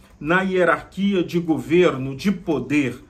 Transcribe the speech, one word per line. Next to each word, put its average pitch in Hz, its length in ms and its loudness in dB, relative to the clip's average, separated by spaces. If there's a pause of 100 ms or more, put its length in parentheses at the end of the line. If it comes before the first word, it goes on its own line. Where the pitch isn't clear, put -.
(200)
na 170 220 0
hierarquia 185 840 0
de 170 160 -2
governo, 143 720 0
de 175 160 -2
poder. 139 800 -2